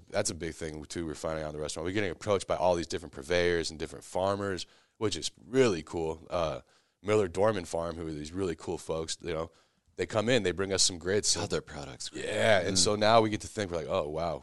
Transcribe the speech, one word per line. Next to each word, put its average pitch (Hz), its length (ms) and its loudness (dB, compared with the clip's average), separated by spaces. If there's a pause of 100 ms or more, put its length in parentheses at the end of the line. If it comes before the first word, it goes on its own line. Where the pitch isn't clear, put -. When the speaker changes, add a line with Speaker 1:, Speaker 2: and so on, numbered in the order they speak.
Speaker 1:
that's 107 220 0
a 90 40 -6
big 82 200 -6
thing, 78 300 -8
too, 87 200 -6
we're 76 80 -6
finding 80 300 -4
out 76 60 -6
in 76 60 -10
the 76 60 -6
restaurant. 80 240 -6
We're 92 80 -2
getting 101 160 0
approached 98 380 0
by 85 80 2
all 90 180 4
these 85 140 0
different 82 260 -6
purveyors 85 560 2
and 80 100 -10
different 76 240 -8
farmers, 98 600 -2 (320)
which 104 180 -2
is 78 140 -6 (180)
really 110 360 4
cool. 80 480 -6
Uh, 78 300 -2 (420)
Miller 104 240 4
Dorman 92 380 2
Farm, 82 300 -4
who 82 120 -6
are 80 40 -4
these 76 220 -8
really 92 220 -2
cool 85 240 -6
folks, 80 420 -4
you 82 120 -6
know, 80 180 -4 (460)
they 92 100 -2
come 107 220 2
in, 127 120 6
they 90 100 2
bring 95 220 -2
us 92 100 2
some 90 140 0
grits. 95 400 2
Speaker 2:
God, 82 140 -4
their 78 100 0
product's - 480 -12
great. 73 160 -8
Speaker 1:
Yeah, 107 360 4
and 98 140 0
Speaker 3:
Mm. - 40 4
Speaker 1:
so 104 160 4
now 107 260 8
we 110 80 4
get 107 120 -2
to - 60 -10
think, 101 240 -4
we're 85 60 -2
like, 78 120 -4
"Oh, 80 200 0
wow, 78 340 -4